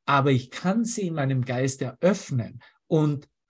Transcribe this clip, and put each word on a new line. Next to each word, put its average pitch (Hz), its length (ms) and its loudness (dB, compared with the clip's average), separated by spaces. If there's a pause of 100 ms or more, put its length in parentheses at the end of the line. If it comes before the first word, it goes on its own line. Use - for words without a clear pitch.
aber 139 260 4
ich 123 180 0
kann 208 340 0
sie 208 240 -2
in 165 60 -4
meinem 135 300 0
Geist 131 380 -2
eröffnen 143 800 -2 (240)
und 151 420 0 (220)